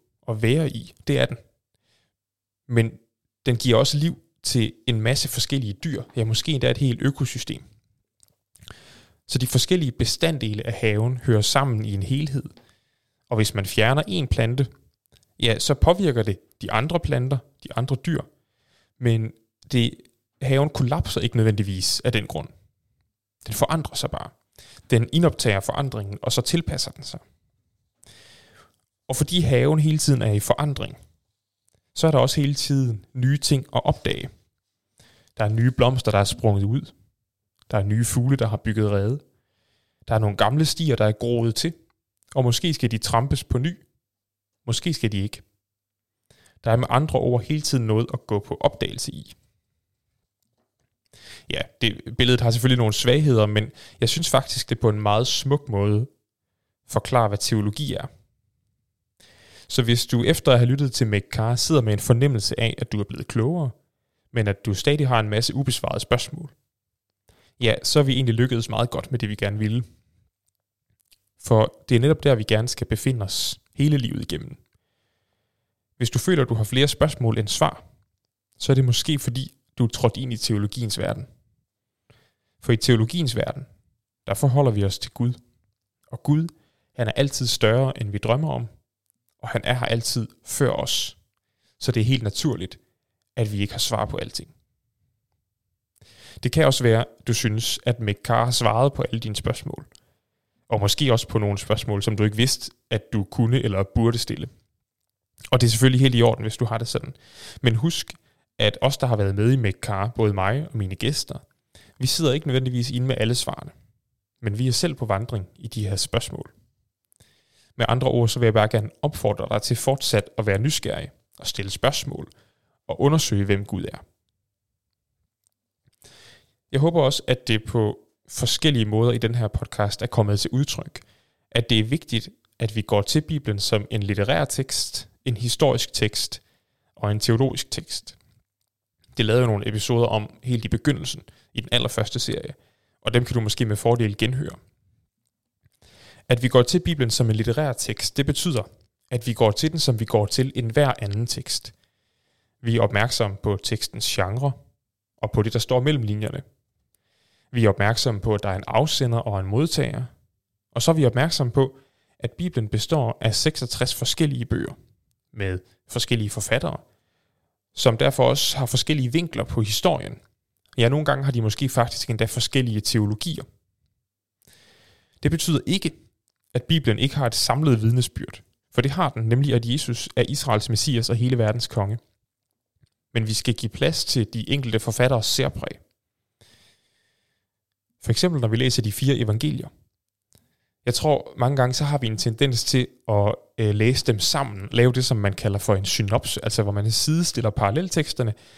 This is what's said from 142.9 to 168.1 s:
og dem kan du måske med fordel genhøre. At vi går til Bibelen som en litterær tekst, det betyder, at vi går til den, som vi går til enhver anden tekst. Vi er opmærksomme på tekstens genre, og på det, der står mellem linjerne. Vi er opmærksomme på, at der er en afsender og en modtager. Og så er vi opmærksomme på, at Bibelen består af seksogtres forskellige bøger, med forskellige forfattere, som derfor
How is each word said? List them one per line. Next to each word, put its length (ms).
og 140
dem 100
kan 100
du 60
måske 260
med 100
fordel 400
genhøre. 400
At 140
vi 60
går 140
til 180
Bibelen 300
som 200
en 60
litterær 360
tekst, 440
det 100
betyder, 360
at 160
vi 60
går 180
til 200
den, 80
som 220
vi 40
går 220
til 280
enhver 440
anden 280
tekst. 480
Vi 160
er 60
opmærksomme 600
på 200
tekstens 440
genre, 460
og 160
på 100
det, 100
der 60
står 220
mellem 220
linjerne. 400
Vi 120
er 40
opmærksomme 520
på, 140
at 80
der 60
er 80
en 100
afsender 520
og 220
en 60
modtager. 580
Og 100
så 80
er 40
vi 120
opmærksomme 460
på, 260
at 140
Bibelen 360
består 520
af 140
seksogtres 600
forskellige 500
bøger, 340
med 260
forskellige 420
forfattere, 460
som 220
derfor 320